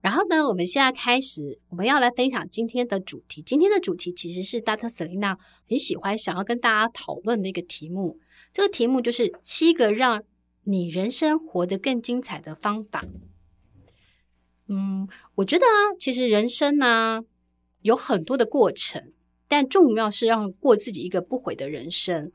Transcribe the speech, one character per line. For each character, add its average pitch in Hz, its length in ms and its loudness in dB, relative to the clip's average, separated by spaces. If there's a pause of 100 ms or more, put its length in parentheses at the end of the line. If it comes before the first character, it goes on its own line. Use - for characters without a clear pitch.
然 208 120 0
后 302 160 2
呢， 311 180 2
我 220 80 0
们 175 100 -2
现 220 160 -2
在 262 120 4
开 254 280 0
始， 156 380 -8 (120)
我 - 40 -14
们 175 100 -4
要 277 140 2
来 247 100 4
分 247 220 0
享 247 180 -6
今 226 200 -6
天 247 180 -4
的 196 140 -4
主 - 260 -14
题。 - 160 -16
今 262 160 0
天 359 100 6
的 403 120 4
主 180 160 -4
题 175 160 -8
其 175 200 -8
实 180 120 -6
是 226 180 -4
Data 220 260 -4
Selina 190 480 -4 (320)
很 220 80 0
喜 - 200 -2
欢 202 200 -4
想 180 200 -4
要 190 80 -4
跟 240 160 -4
大 240 100 2
家 220 180 2
讨 - 280 -8
论 214 260 -2
的 185 60 -4
一 190 40 -8
个 180 80 -6
题 160 280 -14
目， 180 320 -6 (320)
这 392 100 0
个 403 60 4
题 247 180 0
目 262 140 2
就 240 100 -2
是 240 220 0 (100)
七 330 320 2
个 226 180 4
让 226 300 2 (400)
你 190 260 0
人 185 220 -2
生 311 260 0
活 185 300 -2
得 190 100 -4
更 247 240 -2
精 240 220 -4
彩 170 160 -10
的 156 160 -14
方 214 300 -4
法。 - 200 -8 (1600)
嗯， 196 400 -4 (260)
我 196 100 0
觉 349 140 0
得 508 80 6
啊， 415 320 4
其 269 140 -2
实 247 160 0
人 214 200 2
生 285 320 2
啊， 226 440 2 (580)
有 226 140 4
很 202 260 0
多 247 140 -2
的 240 100 2
过 220 240 4
程， - 420 -4 (360)
但 285 200 2
重 285 280 6
要 220 120 2
是 220 200 0
让 214 240 2
过 240 240 4
自 214 160 -2
己 170 80 -8
一 180 80 -6
个 185 120 -2
不 247 160 -8
悔 - 200 -6
的 139 120 -8
人 147 220 -10
生。 170 440 -4